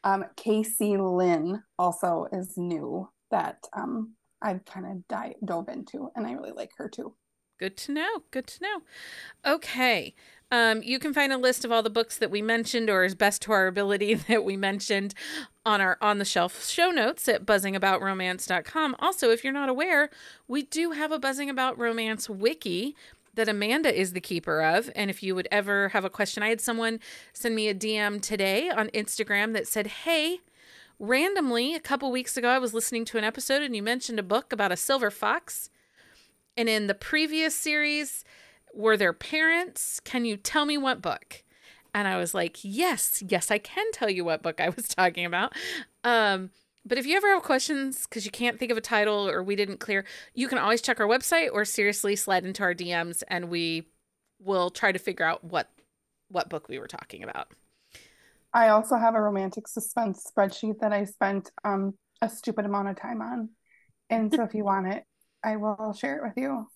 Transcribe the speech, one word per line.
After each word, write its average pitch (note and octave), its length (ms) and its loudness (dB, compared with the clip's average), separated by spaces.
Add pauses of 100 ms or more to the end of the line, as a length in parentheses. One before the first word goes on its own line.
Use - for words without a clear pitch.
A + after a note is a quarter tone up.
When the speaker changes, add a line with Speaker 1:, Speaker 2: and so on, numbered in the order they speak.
Speaker 1:
Um, G3 220 2 (100)
Casey G#3+ 600 2
Lynn F3+ 640 2 (160)
also F3 540 0
is F#3 260 -6
new F3 520 -4 (200)
that, - 280 -2 (160)
um, A3+ 400 -6 (320)
I've F#3 180 -4
kinda F#3+ 440 -12
di-, - 260 -8 (100)
dove E3+ 240 -4
into, - 460 -10
and A3 100 -6
I A#3+ 80 -6
really - 200 -10
like - 240 -12
her - 120 -10
too. - 280 -12 (420)
Speaker 2:
Good - 200 -6
to - 140 -8
know. E4+ 380 -4
Good C4 160 -6
to - 160 -14
know. F#4+ 200 -6 (640)
Okay. B3+ 680 0 (380)
Um, A3+ 320 4
you B3+ 160 -2
can D4+ 120 -2
find C#4 200 2
a C4 60 0
list B3+ 260 2
of A#3 80 0
all A3+ 100 4
the A3 80 0
books A3+ 280 -2
that G#3+ 120 0
we G#3 120 0
mentioned, A3+ 460 0
or F#3+ 140 4
as F#3 140 2
best G3+ 260 2
to G#3+ 100 0
our F#3+ 140 6
ability G3+ 480 2
<laughs> D3+ 140 -2
that A3 160 4
we G3 120 -2
mentioned, G3 580 -2 (500)
on G#3 160 4
our F#3 200 2
On G#3 180 4
the G3 60 0
Shelf - 440 0
show F4 240 4
notes B3+ 360 2
at G#3+ 160 2
buzzing G3 300 4
about F#3+ 280 4
romance F#3 440 -2
dot F3+ 180 0
com. D#4 360 -2
Also, D#4 300 4
if A#3 120 4
you're C4+ 100 -2
not C#4 160 0
aware, D4 420 2 (360)
we C#4 160 -2
do D#4+ 300 -2
have D4+ 180 -2
a D#4 80 0
Buzzing C4+ 320 -2
About B3+ 260 0
Romance A3+ 540 -2
wiki G#3+ 640 -2 (400)
that A3 140 0
Amanda A3 440 2
is F#3 200 0
the F3+ 80 -6
keeper D#3+ 420 -2
of. F3+ 320 4
And G3 160 -2
if F#3 120 -8
you F#3 120 -2
would F#3 160 -4
ever G3+ 380 2
have G3 160 0
a F#3+ 60 -2
question, G#3 340 -2
I A3 60 2
had A3+ 100 0
someone A3+ 400 -2 (320)
send A3+ 240 -2
me G#3+ 120 0
a G#3 60 0
D G#3+ 220 -2
M G#3 240 0
today G3+ 500 0
on G#3+ 200 0
Instagram G#3+ 640 -2
that G3+ 120 -2
said, G#3+ 220 -2
"Hey, E4 500 -2 (600)
randomly, C4+ 760 2
a D#4 60 -4
couple C4+ 320 -2
weeks B3+ 240 -4
ago, A#3+ 120 0
I B3+ 100 4
was A#3+ 160 0
listening A3+ 320 -2
to A#3 120 -4
an G#3+ 60 0
episode C4 380 0
and C4 120 -4
you G3+ 80 -4
mentioned A#3 360 -2
a G#3 40 -2
book G3+ 300 -2
about G3+ 200 0
a F3+ 40 0
silver B3 340 0
fox. - 600 -2 (840)
And A3+ 140 2
in G#3+ 160 2
the G3+ 80 0
previous D#4 600 0
series, D4 680 -2 (480)
were G#3+ 240 4
there F#3 160 4
parents? E4 880 0
Can A#3+ 240 -2
you G#3 140 -2
tell D4 260 0
me D4 140 0
what C4 240 0
book?" - 400 -6 (500)
And G3+ 160 0
I F#3 80 0
was F3 160 -2
like, F3 300 -2
"Yes, A#3+ 640 0
yes, F#3+ 220 0
I G#3 80 2
can - 340 -4
tell A3 160 -2
you F3+ 160 0
what D#3+ 180 0
book E3 180 -4
I E3+ 100 2
was - 180 -8
<laughs> - 0 -
talking F3 380 2
about." F3+ 260 0 (520)
Um, G#3 460 2 (360)
but A#3+ 120 0
if B3+ 60 -4
you D4+ 120 2
ever G4+ 120 4
have F#4+ 140 6
questions C4+ 640 0
'cause G#3 180 -8
you G#3 60 -6
can't A#3+ 280 -2
think B3 120 -4
of A3+ 80 2
a - 20 -2
title G#3 480 2
or F3+ 140 0
we G3+ 140 -2
didn't G3+ 240 -2
clear, G3 240 -2 (300)
you B3 140 -2
can B3+ 80 -2
always A3 240 4
check - 200 0
our G#3 60 4
website C4 460 2
or G#3 140 0
seriously G3+ 500 0
slide F#3 300 0
into F#3+ 160 -6
our F3+ 100 2
D F3 220 -4
Ms E3+ 340 -4
and F3 220 -4
we E3 380 -2 (500)
will F#3 320 2
try G3 220 2
to F#3 60 -2
figure F3 280 -2
out E3 180 0
what, E3 240 -2 (600)
what F3+ 200 -2
book D#3 220 -8
we C3+ 80 -8
were - 80 -12
talking - 360 -14
about. - 260 -10 (1080)
Speaker 1:
I A3+ 140 8
also A3 280 6
have A3+ 180 6
a A3 60 4
romantic G3+ 480 0
suspense - 600 -4
spreadsheet G#3+ 480 0
that G#3+ 140 2
I G#3 120 0
spent, G3 460 -2 (140)
um, G3 340 0 (240)
a A3+ 80 0
stupid A3 340 -4
amount G3+ 240 0
of F#3+ 80 -6
time A3+ 240 -8
on. A3+ 300 -6 (580)
And A3 240 2
so B3 120 4
if G3+ 100 -4
you G#3+ 100 -2
want F#3+ 220 2
it, - 180 -4 (400)
I G#3+ 120 0
will G#3+ 360 -2
share C#4 260 -4
it C#4+ 40 -6
with A3 140 -6
you. B3+ 400 -4